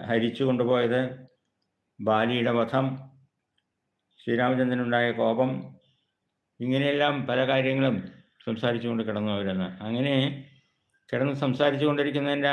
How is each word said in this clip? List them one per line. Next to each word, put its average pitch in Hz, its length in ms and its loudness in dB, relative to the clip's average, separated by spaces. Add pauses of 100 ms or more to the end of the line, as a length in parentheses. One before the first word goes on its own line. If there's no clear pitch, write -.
ഹരിച്ചു 117 340 0
കൊണ്ടുപോയത്, 123 580 2 (960)
ബാലിയുടെ 117 600 2
വധം, 135 260 0 (1300)
ശ്രീരാമചന്ദ്രനുണ്ടായ 123 920 0
കോപം, 117 400 0 (1080)
ഇങ്ങനെയെല്ലാം 143 540 0 (140)
പല 127 200 0
കാര്യങ്ങളും 135 480 2 (520)
സംസാരിച്ചുകൊണ്ട് 117 580 -2
കിടന്നു 107 300 -2
അവരെന്ന്. 92 340 -2 (180)
അങ്ങനെ 131 280 0 (920)
കിടന്ന് 135 260 0 (100)
സംസാരിച്ചു 139 420 2
കൊണ്ടിരിക്കുന്നതിൻ്റെ 143 640 0